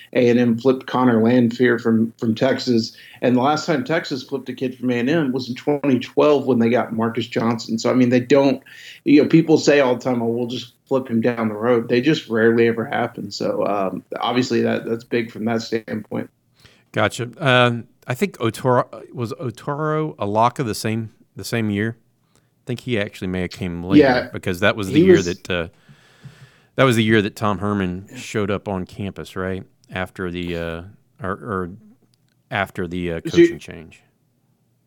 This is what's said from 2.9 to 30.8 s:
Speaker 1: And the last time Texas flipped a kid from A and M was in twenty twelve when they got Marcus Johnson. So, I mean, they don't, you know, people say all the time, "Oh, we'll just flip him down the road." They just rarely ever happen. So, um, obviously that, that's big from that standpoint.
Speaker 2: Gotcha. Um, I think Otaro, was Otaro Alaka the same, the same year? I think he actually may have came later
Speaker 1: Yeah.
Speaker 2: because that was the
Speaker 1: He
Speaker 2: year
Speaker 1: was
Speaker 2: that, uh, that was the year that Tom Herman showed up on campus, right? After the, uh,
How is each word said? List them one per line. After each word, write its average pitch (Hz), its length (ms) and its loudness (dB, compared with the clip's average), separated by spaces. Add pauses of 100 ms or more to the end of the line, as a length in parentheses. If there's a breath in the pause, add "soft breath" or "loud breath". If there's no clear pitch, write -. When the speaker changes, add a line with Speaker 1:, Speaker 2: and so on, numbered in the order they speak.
Speaker 1:
And 127 160 4
the 123 40 2
last 151 260 0
time 147 160 0
Texas 156 400 -4
flipped 131 260 -8
a 127 40 -8
kid 127 240 -6
from 127 120 -4
A 123 60 0
and 120 140 0
M 151 220 2
was 127 160 -4
in 117 60 -6
twenty 139 460 0
twelve 143 480 2
when 127 100 2
they 117 120 4
got 117 220 0
Marcus 113 360 -2
Johnson. 117 500 -2
So, 120 140 0
I - 20 2
mean, 123 160 4
they 127 100 4
don't, 139 440 2 (420 loud breath)
you 143 160 6
know, - 80 2
people 160 300 6
say 143 200 4
all 127 160 4
the 117 80 -10
time, 123 180 0
"Oh, 117 40 -2
we'll 117 220 -2
just 120 260 -10 (140)
flip 131 200 -2
him 117 140 0
down 117 280 0
the 107 60 -8
road." 117 320 0
They 123 140 2
just 147 260 0
rarely 117 400 4
ever 113 160 0
happen. 113 460 -6
So, 104 360 -4
um, 98 380 -2 (160)
obviously 120 440 0
that, 113 220 -2
that's 113 180 -6
big 117 280 -4
from 104 140 -8
that 113 160 -2
standpoint. 110 680 -8 (680 soft breath)
Speaker 2:
Gotcha. 110 400 -2
Um, 123 500 2 (200)
I 127 80 -4
think 196 240 -4
Otaro, 120 760 -2
was 120 200 -8
Otaro 151 840 -6
Alaka 110 460 0
the 110 100 -2
same, 110 400 -6 (220)
the - 80 -14
same 113 260 -2
year? 104 260 -2 (400)
I - 300 -20
think 120 140 -6
he 120 200 -4
actually 101 280 -6
may 92 140 -2
have 90 100 -4
came 87 320 -8
later 98 200 4
Speaker 1:
Yeah. 127 300 -2
Speaker 2:
because 87 280 -6
that 104 140 2
was 104 120 -6
the 95 80 -2
Speaker 1:
He 165 100 6
Speaker 2:
year 185 120 8
Speaker 1:
was 90 100 0
Speaker 2:
that, - 200 -8
uh, 87 200 -4 (1080 soft breath)
that 135 120 4
was 127 100 4
the 113 80 2
year 110 180 4
that 101 140 -2
Tom 104 240 -2
Herman 98 560 -4
showed 110 340 -6
up 95 180 -4
on 92 200 -6
campus, 87 480 -12
right? 95 280 -6 (280)
After 92 400 -8
the, 87 260 -6
uh, 82 240 -8 (400)